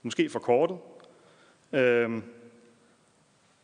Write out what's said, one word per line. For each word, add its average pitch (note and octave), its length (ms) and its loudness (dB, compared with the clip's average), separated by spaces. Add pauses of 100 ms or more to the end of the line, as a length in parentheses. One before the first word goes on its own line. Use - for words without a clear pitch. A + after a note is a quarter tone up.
måske C#3+ 280 -2
forkortet, D3 480 0 (920)
øhm, A#2+ 500 2 (1400)